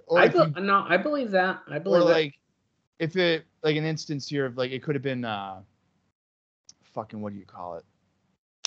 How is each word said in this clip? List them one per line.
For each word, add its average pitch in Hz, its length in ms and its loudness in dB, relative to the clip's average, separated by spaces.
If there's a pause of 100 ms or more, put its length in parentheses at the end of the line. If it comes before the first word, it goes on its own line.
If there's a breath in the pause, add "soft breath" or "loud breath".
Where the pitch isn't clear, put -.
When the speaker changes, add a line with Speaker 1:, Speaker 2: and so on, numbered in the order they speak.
Speaker 1:
Or 170 120 4
Speaker 2:
I 175 60 8
Speaker 1:
if 160 80 6
Speaker 2:
be-, 349 60 4
Speaker 1:
you 180 260 2
Speaker 2:
no, 196 220 2
I 175 100 4
believe 285 340 -2
that. 185 360 0
I 143 100 -6
Speaker 1:
or, - 20 -4
Speaker 2:
believe 175 280 4
that. 165 60 6
Speaker 1:
like, 160 260 -2 (600)
if 165 160 -4
it, 170 300 2 (180)
like, 156 140 2
an 156 80 -2
instance 156 420 -6
here 139 180 -2
of, 123 120 -8
like, 127 140 -4
it 131 120 -8
could 151 120 -2
have 135 80 -4
been, 127 200 -4
uh, 98 380 -8 (1200)
fucking, 110 380 -12
what 104 120 -8
do 101 60 -14
you 92 60 -20
call 87 300 -14
it? 82 100 -16 (800)